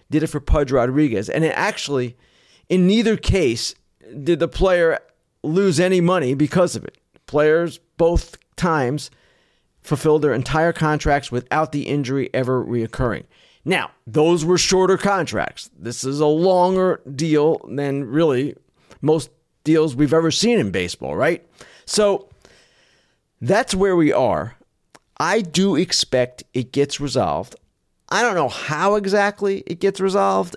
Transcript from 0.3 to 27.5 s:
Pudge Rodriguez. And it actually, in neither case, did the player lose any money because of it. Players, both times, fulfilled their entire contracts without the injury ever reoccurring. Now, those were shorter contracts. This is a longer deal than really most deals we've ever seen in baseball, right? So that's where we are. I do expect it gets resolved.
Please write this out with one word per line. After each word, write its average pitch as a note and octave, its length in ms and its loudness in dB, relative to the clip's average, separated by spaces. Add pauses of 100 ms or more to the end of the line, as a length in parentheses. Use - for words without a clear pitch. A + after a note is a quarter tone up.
Pudge D3 320 0
Rodriguez. B2+ 560 0
And D#3+ 160 0
it D#3 100 0
actually, C#3+ 640 -4 (520)
in F3+ 200 4
neither A3 280 2
case, D3 600 0 (480)
did D#3+ 160 0
the E3 80 0
player F3 500 2 (460)
lose E3+ 340 2
any F3+ 220 2
money E3+ 340 2
because D3+ 400 0
of A2+ 80 -10
it. - 160 -18 (280)
Players, D#3 520 0 (180)
both E3+ 420 0 (180)
times, D3 560 -2 (680)
fulfilled D#3 400 0
their C#3+ 140 2
entire D#3+ 380 0
contracts D3+ 600 -2
without D3+ 400 -4
the C#3+ 120 -6
injury C3+ 500 -4
ever C3 280 -2
reoccurring. A2+ 640 -4 (400)
Now, D3 260 -2 (160)
those D#3 380 2
were F3 140 2
shorter F#3 400 2
contracts. F3 800 -4
This A#2 260 -10
is C#3 160 -4
a D3+ 60 2
longer F3+ 720 2 (140)
deal D3+ 520 0
than C#3 380 -6
really C3+ 500 0 (460)
most D#3 300 0 (340)
deals D#3 320 2
we've C#3+ 160 0
ever E3 180 2
seen A#3 280 2
in G#2 140 -2
baseball, E2+ 440 -6
right? D3 300 -2 (400)
So G3+ 420 0 (1120)
that's G3 340 0
where F#3+ 220 2
we D#3+ 160 4
are. G2+ 440 0 (600)
I F#3 220 0
do F#3 340 0
expect B2+ 680 -2 (100)
it B2 200 -6
gets C#3+ 280 0
resolved. G#2+ 540 -2 (560)